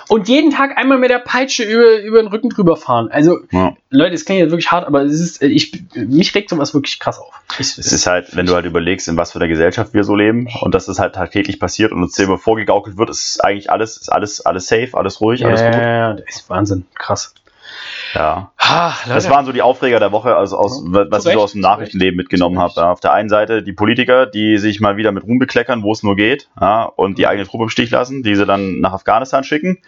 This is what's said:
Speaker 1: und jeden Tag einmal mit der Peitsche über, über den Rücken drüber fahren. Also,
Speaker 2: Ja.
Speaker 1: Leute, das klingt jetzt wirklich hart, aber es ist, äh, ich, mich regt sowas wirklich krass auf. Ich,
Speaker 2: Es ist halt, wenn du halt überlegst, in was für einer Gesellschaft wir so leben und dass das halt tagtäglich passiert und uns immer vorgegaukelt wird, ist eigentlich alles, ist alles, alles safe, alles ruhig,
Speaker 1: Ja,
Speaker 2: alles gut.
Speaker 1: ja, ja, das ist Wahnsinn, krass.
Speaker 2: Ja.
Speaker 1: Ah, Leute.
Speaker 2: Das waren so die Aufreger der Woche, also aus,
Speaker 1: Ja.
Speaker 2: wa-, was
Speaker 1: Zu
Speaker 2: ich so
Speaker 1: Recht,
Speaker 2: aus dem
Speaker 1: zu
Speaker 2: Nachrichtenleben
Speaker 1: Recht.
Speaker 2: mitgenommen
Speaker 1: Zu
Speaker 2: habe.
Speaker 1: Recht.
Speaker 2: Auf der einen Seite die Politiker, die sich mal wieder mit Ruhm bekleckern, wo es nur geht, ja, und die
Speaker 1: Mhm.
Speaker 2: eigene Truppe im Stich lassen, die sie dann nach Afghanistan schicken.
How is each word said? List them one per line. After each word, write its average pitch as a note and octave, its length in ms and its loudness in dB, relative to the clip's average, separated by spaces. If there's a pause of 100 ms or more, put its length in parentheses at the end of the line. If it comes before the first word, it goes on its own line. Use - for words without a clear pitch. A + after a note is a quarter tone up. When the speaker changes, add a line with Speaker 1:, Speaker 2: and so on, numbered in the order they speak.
Speaker 1:
und G#3+ 220 2
jeden D4+ 200 4
Tag C#4 280 0
einmal C4 200 2
mit B3 120 2
der B3 100 2
Peitsche B3 440 -4
über, A3 360 6
über G#3+ 240 4
den G#3 60 -6
Rücken A3+ 200 -2
drüber E3+ 280 2
fahren. A#2 340 -2
Also, D#3 280 4 (120)
Speaker 2:
Ja. F#2 240 0 (140)
Speaker 1:
Leute, D#3 220 4
das D3+ 120 -6
klingt F#3+ 160 0
jetzt D#3 120 4
wirklich E3 200 -2
hart, F3 160 0
aber C#3 140 2
es D3 180 0
ist, E3+ 240 -6
äh, C#3+ 40 4
ich, - 360 0 (100)
mich C3+ 400 0
regt G#3 160 -2
sowas C#3+ 240 -2
wirklich - 260 -4
krass - 200 -6
auf. - 140 -20 (260)
Ich, - 180 -6
Speaker 2:
Es - 140 -4
ist - 160 -2
halt, F2+ 260 -2
wenn F2+ 120 -2
du F2+ 80 2
halt F2 120 2
überlegst, F2 440 -2
in E2 80 -2
was E2+ 160 -2
für F2 60 -8
einer E2 100 0
Gesellschaft E2 440 0
wir G#2 120 2
so G#2 100 0
leben A2+ 320 2 (140)
und F#2 120 0
dass F#2 120 0
das F#2+ 140 -6
halt F#2 160 -2
tagtäglich F#2+ 440 -4
passiert - 320 -2
und F2+ 100 -4
uns - 160 -4
immer F#2+ 200 2
vorgegaukelt G#2 600 0
wird, F#2+ 120 0
ist - 340 -4
eigentlich G2+ 260 -2
alles, G#2+ 280 -2
ist - 120 -18
alles, - 300 -2
alles F2 280 -4
safe, A#2 260 0
alles F#2+ 260 -2
ruhig, A#2 220 0
Speaker 1:
Ja, A2+ 80 2
Speaker 2:
alles A2+ 160 2
gut. A#2 80 2
Speaker 1:
ja, A#2 80 0 (160)
ja, A2+ 160 0
das - 160 -12
ist - 200 -16
Wahnsinn, F#2+ 360 -2 (100)
krass. - 380 -4 (800)
Speaker 2:
Ja. D#2+ 440 -2
Speaker 1:
Ah, D#3+ 360 0 (100)
Leute. B2 120 -4
Speaker 2:
Das F3 140 0
waren C#3 160 4
so C3+ 60 -4
die B2 100 -2
Aufreger B2 380 2
der G2+ 140 2
Woche, A2 220 0
also F#2+ 220 0
aus, - 280 -2
Speaker 1:
Ja. F2+ 80 -4
Speaker 2:
wa-, G2+ 160 4
was G#2 140 0
Speaker 1:
Zu - 60 0
Speaker 2:
ich - 40 4
so A2 60 4
Speaker 1:
Recht, G#2 40 4
Speaker 2:
aus G2 80 -2
dem G#2 100 -6
Speaker 1:
zu F#2 60 2
Speaker 2:
Nachrichtenleben F#2+ 500 0
Speaker 1:
Recht. F2+ 140 -6
Speaker 2:
mitgenommen F2+ 240 2
Speaker 1:
Zu F#2 60 0
Speaker 2:
habe. F2 100 0
Speaker 1:
Recht. E2+ 160 0
Speaker 2:
Auf F2+ 140 0
der - 100 2
einen G#2 160 2
Seite G#2+ 340 0
die F#2+ 120 -10
Politiker, B2 520 2
die G#2+ 320 2
sich G2+ 220 -2
mal G2+ 160 2
wieder G#2+ 160 0
mit F#2+ 140 -6
Ruhm A#2+ 140 0
bekleckern, A#2 440 0
wo G#2 80 0
es G#2+ 120 -6
nur G2+ 120 0
geht, A2+ 320 0 (120)
ja, G#2+ 240 2
und F#2+ 340 -2
die F2 60 0
Speaker 1:
Mhm. - 40 2
Speaker 2:
eigene G2+ 200 -2
Truppe A#2 180 -6
im A2 40 -4
Stich A#2+ 220 -2
lassen, B2+ 320 -2
die G#2 120 0
sie G2+ 100 2
dann G2 340 -2
nach F#2+ 140 0
Afghanistan B2 500 0
schicken. E3 440 -4